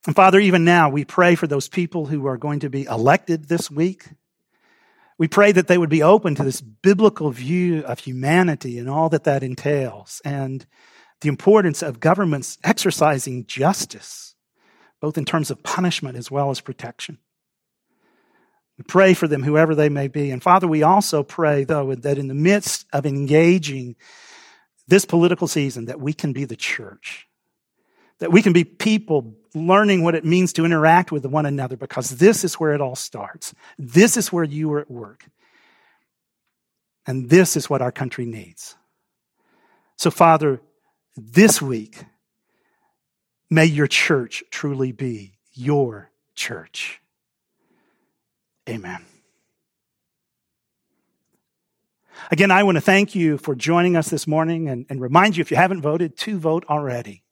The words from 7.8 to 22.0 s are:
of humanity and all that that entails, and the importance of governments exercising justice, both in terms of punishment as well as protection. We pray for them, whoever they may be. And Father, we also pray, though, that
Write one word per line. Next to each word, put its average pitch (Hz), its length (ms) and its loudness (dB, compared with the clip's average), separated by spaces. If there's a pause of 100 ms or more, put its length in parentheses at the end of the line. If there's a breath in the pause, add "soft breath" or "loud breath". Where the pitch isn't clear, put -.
of 123 160 -8
humanity 139 800 -2
and 123 100 -10
all 156 200 -2
that 151 160 -2
that 139 180 0
entails, 131 840 -6
and 135 400 -8 (560 soft breath)
the 147 80 -2
importance 180 540 2
of 127 160 -10
governments 160 640 0
exercising 143 840 0
justice, - 880 -6 (680)
both 151 200 -6
in 139 60 -6
terms 156 260 -2
of - 100 -10
punishment 151 560 -4
as 120 140 -14
well 139 180 -2
as 127 100 -6
protection. - 600 -16 (1600)
We - 60 -20
pray 190 280 6
for 165 140 0
them, 143 160 -2
whoever 156 320 2
they 151 140 2
may 139 180 -4
be. 143 240 -6
And 127 100 -8
Father, 180 260 4
we 156 140 0
also 170 400 2
pray, 147 420 -2
though, 139 300 -4
that 135 240 -4